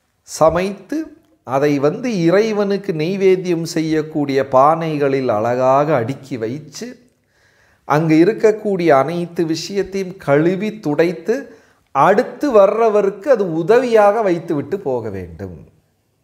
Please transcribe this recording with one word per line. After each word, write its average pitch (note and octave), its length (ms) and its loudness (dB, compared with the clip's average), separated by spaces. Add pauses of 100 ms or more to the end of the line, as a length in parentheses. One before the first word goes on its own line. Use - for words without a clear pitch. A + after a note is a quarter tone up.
(220)
சமைத்து G3 920 -2 (280)
அதை C#3 340 0
வந்து F#3+ 440 -2
இறைவனுக்கு G3+ 720 0
நெய்வேத்தியம் F3+ 680 0
செய்யக்கூடிய D#3 800 -2
பானைகளில் C#3 840 2
அழகாக B2+ 640 2
அடுக்கி B2+ 440 -4
வைச்சு, D3+ 600 -10 (840)
அங்கு D#3+ 400 2
இருக்கக்கூடிய G#3 640 0
அனைத்து E3+ 560 0
விஷயத்தையும் F#3 720 -6
கழுவி F3+ 640 0
துடைத்து, E3+ 760 -2 (380)
அடுத்து G#3 600 2
வர்றவருக்கு G#3 760 2
அது G3+ 280 2
உதவியாக G#3+ 680 4
வைத்துவிட்டு E3+ 580 -4
போக A#2+ 300 -4
வேண்டும். F2 580 -12 (560)